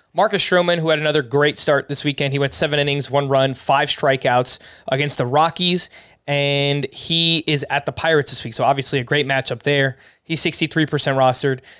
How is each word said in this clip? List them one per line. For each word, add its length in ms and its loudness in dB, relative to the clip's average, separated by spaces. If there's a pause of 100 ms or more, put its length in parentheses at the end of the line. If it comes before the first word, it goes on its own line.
(140)
Marcus 300 0
Stroman, 360 2
who 100 0
had 80 2
another 240 0
great 380 0
start 280 2
this 160 -4
weekend. 300 -2
He 60 0
went 120 0
seven 280 0
innings, 320 -2
one 180 0
run, 240 2
five 360 0
strikeouts 680 0 (300)
against 320 -2
the 80 -2
Rockies, 640 0 (360)
and 640 0
he 540 0
is 240 0
at 160 -2
the 60 -8
Pirates 400 0
this 120 -4
week. 120 -8
So 80 -2
obviously 360 0
a 40 -4
great 240 -2
matchup 360 -4
there. 340 0 (260)
He's 180 -2
sixty-three 460 0
percent 280 0
rostered. 440 2 (200)